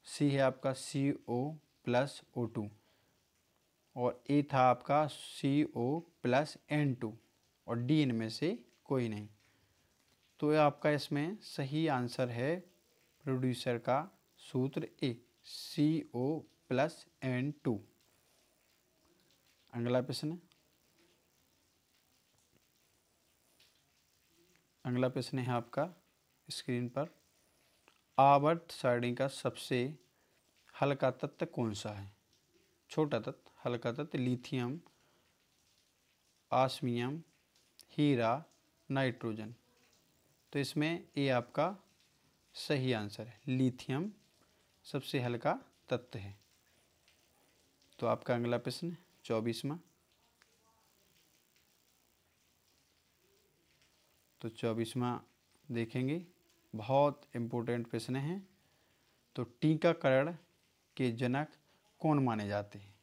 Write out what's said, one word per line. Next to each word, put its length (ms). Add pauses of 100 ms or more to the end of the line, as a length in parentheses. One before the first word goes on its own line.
सी 240
है 100
आपका 340
सीओ 640 (460)
प्लस 360 (160)
ओ 100
टू 220 (1300)
और 340
ए 120 (100)
था 80
आपका 460
सीओ 920 (240)
प्लस 340 (140)
एन 240
टू 180 (540)
और 120
डी 240
इनमें 280
से 220 (320)
कोई 240
नहीं। 200 (1120)
तो 120
ये 60
आपका 340
इसमें 440 (100)
सही 420
आंसर 420
है 260 (680)
प्रोड्यूसर 560
का 200 (400)
सूत्र 480 (140)
ए, 140 (280)
सीओ 960 (300)
प्लस 360 (200)
एन 280 (120)
टू। 160 (1900)
अगला 300
प्रश्न, 360 (4000)
अगला 240
प्रश्न 300
है 140
आपका 360 (600)
स्क्रीन 400
पर, 200 (1080)
आवर्त 540
सारणी 420
का 160
सबसे 480 (960)
हल्का 380
तत्व 360
कौन 260
सा 160
है? 200 (800)
छोटा 300
तत्व, 300 (140)
हल्का 280
तत्व, 260
लिथियम, 600 (1700)
ऑस्मियम, 720 (680)
हीरा, 540 (440)
नाइट्रोजन। 680 (960)
तो 60
इसमें 460 (120)
ए 140
आपका 440 (800)
सही 380
आंसर 340
है, 220
लिथियम 600 (760)
सबसे 340
हल्का 380 (300)
तत्व 300
है। 180 (1600)
तो 80
आपका 280
अगला 240
प्रश्न 380 (280)
चौबीसवाँ। 540 (4000)
तो 100
चौबीसवाँ 640 (540)
देखेंगे, 560 (500)
बहुत 460 (160)
इंपॉर्टेंट 520
प्रश्न 300
है। 220 (960)
तो 80 (160)
टीकाकरण 720 (640)
के 160
जनक 400 (480)
कौन 240
माने 240
जाते 300
हैं? 240